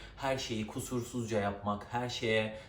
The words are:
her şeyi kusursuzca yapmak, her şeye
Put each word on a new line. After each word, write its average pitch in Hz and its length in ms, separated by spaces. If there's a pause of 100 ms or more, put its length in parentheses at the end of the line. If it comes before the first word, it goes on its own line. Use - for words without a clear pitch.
(160)
her 135 220
şeyi 107 280
kusursuzca 113 760
yapmak, 101 500
her 123 180
şeye 110 500 (100)